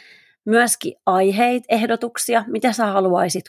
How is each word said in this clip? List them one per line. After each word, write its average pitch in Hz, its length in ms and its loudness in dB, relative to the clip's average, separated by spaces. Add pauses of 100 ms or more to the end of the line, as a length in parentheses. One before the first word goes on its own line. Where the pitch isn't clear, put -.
(440)
Myöskin 226 500 0 (120)
aiheit, 202 600 0
ehdotuksia, 233 800 -2
mitä 226 260 -2
sä 220 140 -2
haluaisit 190 640 0